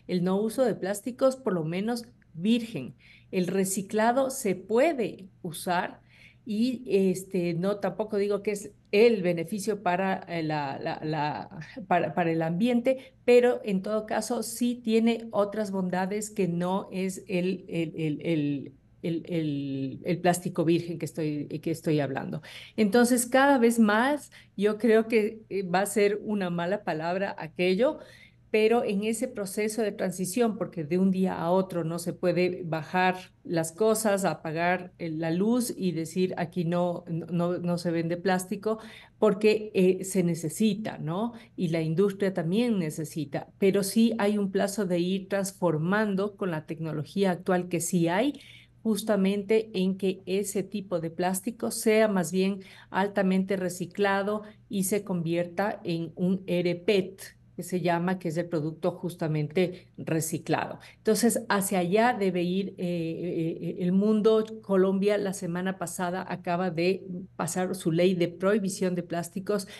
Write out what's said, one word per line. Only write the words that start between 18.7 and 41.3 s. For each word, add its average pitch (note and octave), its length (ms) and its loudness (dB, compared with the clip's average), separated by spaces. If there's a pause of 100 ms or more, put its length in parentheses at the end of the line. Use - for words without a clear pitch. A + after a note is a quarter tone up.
el, E3+ 260 -4
el, C#3 760 -4
el F3 140 0
plástico F3 460 0
virgen E3 340 0
que D#3+ 80 -6
estoy, D3 400 -6
que D#3 240 -6
estoy D#3 300 0
hablando. C3+ 420 -4 (340)
Entonces, A#3+ 500 4
cada C4+ 320 6
vez A#3 200 4
más A3+ 540 2 (240)
yo G#3 220 0
creo A3 280 6
que, A3 420 0
eh, F#3+ 140 -2
va F3+ 200 2
a G3+ 40 0
ser G3+ 380 2
una G3+ 260 0
mala F3 320 -2
palabra F#3 560 -2
aquello, F#3 600 0 (540)
pero A3+ 320 4
en G3+ 200 -2
ese A3+ 240 -2
proceso G#3+ 520 -4
de G#3 120 0
transición, F#3+ 640 -2
porque E3+ 260 -6
de E3+ 140 0
un F#3+ 120 4
día F#3 280 0
a E3 120 0
otro F#3 340 2
no E3 140 -4
se E3+ 140 -6
puede F3+ 520 0
bajar F3+ 520 0 (280)
las E3 280 -2
cosas, G#3+ 540 2
apagar, E3+ 720 -2
eh, E3+ 100 -8
la D#3+ 220 -4
luz A3+ 440 2
y F3+ 180 -2
decir, F3 440 -2
"Aquí E3+ 300 -4
no, F3 420 0
no, F3 480 -2
no F3 220 -2
se F3 120 -2
vende E3 280 -2
plástico", G3 600 -2 (400)
porque, G#3+ 540 4
eh, F#3 320 4
se F#3+ 180 0
necesita, E3+ 760 0
¿no? F3+ 340 -4 (240)